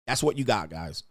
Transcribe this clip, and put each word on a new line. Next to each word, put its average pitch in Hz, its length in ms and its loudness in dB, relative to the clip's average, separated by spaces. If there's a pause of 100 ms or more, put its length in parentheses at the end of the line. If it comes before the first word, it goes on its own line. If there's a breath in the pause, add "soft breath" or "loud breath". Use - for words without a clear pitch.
that's 131 160 0
what 147 140 4
you 139 60 0
got, 107 260 2
guys. 80 420 -10